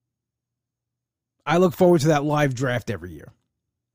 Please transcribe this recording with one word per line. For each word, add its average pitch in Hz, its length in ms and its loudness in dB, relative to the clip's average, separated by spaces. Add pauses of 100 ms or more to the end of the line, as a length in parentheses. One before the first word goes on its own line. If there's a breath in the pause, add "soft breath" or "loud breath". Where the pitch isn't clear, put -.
(1500)
I 156 120 0
look 180 160 0
forward 175 280 4
to 156 60 0
that 147 160 4
live 147 300 0
draft 123 360 -6
every 92 220 -10
year. 73 200 -20 (640)